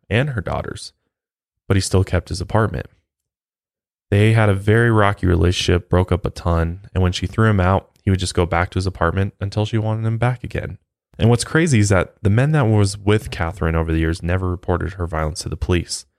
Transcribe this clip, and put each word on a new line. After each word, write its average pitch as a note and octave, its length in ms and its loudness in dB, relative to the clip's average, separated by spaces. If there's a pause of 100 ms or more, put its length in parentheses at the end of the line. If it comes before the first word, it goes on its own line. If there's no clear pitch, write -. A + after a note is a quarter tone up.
and B2+ 220 0
her A2 100 -6
daughters, - 520 -8 (760)
but G2+ 100 2
he F#2+ 60 4
still F#2+ 220 2
kept - 260 -2
his F2+ 100 -6
apartment. - 460 -2 (1200)
They G#2+ 220 4
had A2+ 160 4
a G2 60 4
very G#2+ 360 2
rocky G2+ 360 2
relationship, F2 640 2
broke F2+ 220 2
up F2 120 -2
a F#2+ 60 -6
ton, E2+ 640 -4
and F#2 80 0
when F2+ 100 2
she - 140 -4
threw A2 240 2
him G2+ 100 2
out, F#2 300 0 (120)
he G2 80 0
would F#2+ 100 2
just F#2 140 -4
go F2+ 120 2
back F2 240 -2
to - 80 -14
his F#2 80 -2
apartment F#2 540 -2
until G#2+ 260 -4
she A2+ 100 -6
wanted A2 300 -2
him A2+ 100 -2
back A#2+ 280 -2
again. - 340 -8 (400)
And A2+ 100 4
what's A#2+ 160 4
crazy D#3 360 2
is G2+ 100 2
that F2+ 320 2
the G#2 80 2
men C3 220 2
that D3+ 100 2
was G#2 340 2
with G#2 340 0
Catherine E2 440 -4
over D#2+ 180 -2
the D#2+ 60 0
years E2 240 -2
never F#2 260 -2
reported F2 460 -4
her F2+ 120 -6
violence D#2+ 340 -6
to - 80 -12
the E2 80 -6
police. - 500 -4 (120)